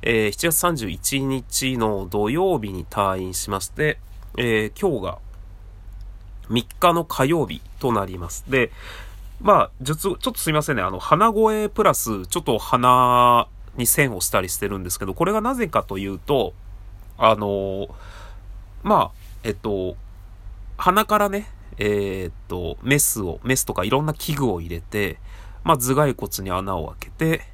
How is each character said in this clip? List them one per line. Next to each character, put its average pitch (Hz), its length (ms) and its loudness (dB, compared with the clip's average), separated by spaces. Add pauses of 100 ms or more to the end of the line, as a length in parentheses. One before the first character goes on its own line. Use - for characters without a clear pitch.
え 110 280 4
ー、 - 20 -2
七 - 160 -2
月 160 100 2
三 175 200 2
十 110 120 -4
一 135 300 -2
日 131 580 -2
の 104 320 0
土 104 200 2
曜 175 300 2
日 104 120 -6
に 90 140 -6
退 95 380 0
院 92 100 -6
し - 160 -6
ま 98 100 -2
し - 80 -8
て、 - 320 -2 (380)
え 110 360 2
ー、 - 60 -18
今 151 220 0
日 95 40 -6
が 85 120 -6 (1300)
三 117 180 0 (140)
日 175 140 8
の 170 100 2
火 - 220 0
曜 151 200 2
日 80 160 -8 (180)
と 127 120 0
な 101 140 2
り 92 120 -10
ま 87 120 -8
す。 - 180 -12
で、 127 240 4 (720)
ま 180 220 8
あ、 - 80 -2 (100)
術 151 260 -2
後、 170 80 0
ち - 140 -2
ょ - 20 -4
っ - 20 -10
と - 60 -8
す - 100 -2
い 156 40 2
ま 151 80 4
せ 151 100 -2
ん 131 60 2
ね。 101 60 0
あ 90 60 0
の、 92 100 -6
鼻 202 340 4
声 214 340 4
プ 214 160 0
ラ 175 100 6
ス、 101 320 -2
ち - 120 -4
ょ - 20 0
っ 156 60 -8
と 117 120 2
鼻 123 920 6 (260)
に 123 100 0
線 127 300 2
を 90 60 -4
し - 80 -2
た 107 100 2
り 92 80 -2
し - 80 -4
て 104 100 -4
る 98 140 -2
ん 92 40 -6
で 87 80 -6
す - 60 -4
け - 80 -6
ど、 95 80 -4
こ 165 120 0
れ 196 80 2
が 214 80 2
な 240 140 0
ぜ 233 120 -2
か 110 160 2
と 95 140 -6
い 98 100 -4
う 95 120 -6
と、 123 340 0 (680)
あ 110 140 8
の 104 120 -2
ー、 98 420 -2 (920)
ま 208 140 4
あ、 110 160 4 (320)
え 117 60 -2
っ 101 40 -2
と、 95 440 -4 (800)
鼻 196 260 4
か 214 140 2
ら 208 100 4
ね、 202 240 -4 (260)
え 98 500 -2
ー 80 40 -8
っ - 20 -14 (140)
と、 87 340 -6
メ 139 160 4
ス 117 240 2
を、 85 220 -6
メ 127 140 2
ス - 80 -2
と 110 80 -4
か 90 100 0
い 101 60 -2
ろ 135 120 4
ん 156 40 -2
な 156 80 -2
器 - 220 -4
具 135 140 0
を 87 120 -2
入 82 80 -10
れ 85 100 -6
て、 101 380 -4 (480)
ま 160 80 6
あ、 147 40 4
頭 127 180 2
蓋 143 180 4
骨 98 320 -6
に 95 40 -4
穴 95 280 -2
を 78 100 -4
開 - 140 -12
け - 80 -12
て 160 320 -2 (120)